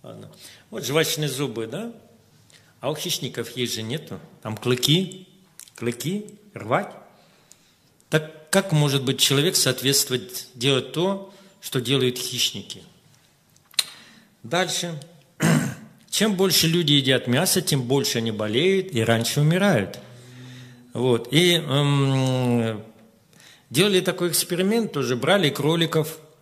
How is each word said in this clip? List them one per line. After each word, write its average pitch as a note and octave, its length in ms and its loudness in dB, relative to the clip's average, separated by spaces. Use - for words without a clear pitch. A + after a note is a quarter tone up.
Ладно. G#2+ 260 -18
Вот A#2+ 140 -10
жвачные D3+ 440 0
зубы, A#2+ 400 -4
да? A3 240 -8
А C3 100 -4
у D#3 60 -4
хищников B2+ 600 -6
есть A#2+ 180 -2
же A2 80 -6
нету. A2+ 360 -8
Там A2 140 -6
клыки, D3 720 0
клыки, D#3 580 -6
рвать. A#2 400 -4
Так D#3 400 -4
как F#3+ 220 2
может C#3 320 2
быть C3 160 -2
человек D3+ 340 2
соответствовать, B2+ 1000 0
делать B2+ 340 0
то, F#3+ 420 -4
что - 200 -4
делают B2+ 380 0
хищники? - 640 -6
Дальше. E3+ 560 -4
<clears throat> - 720 -2
Чем G3+ 260 0
больше F3+ 300 2
люди E3 260 2
едят C3 340 4
мяса, E3 360 2
тем C3+ 200 0
больше B2+ 360 0
они A2+ 120 -2
болеют D3 640 0
и A2+ 100 0
раньше A#2 380 2
умирают. D#3+ 580 2
Вот. A#2+ 400 0
И, F3 220 6
эм, C3 1300 2
делали F#3 300 4
такой F3 280 -2
эксперимент, F#3 640 0
тоже C3 240 0
брали D#3+ 320 4
кроликов D#3 680 0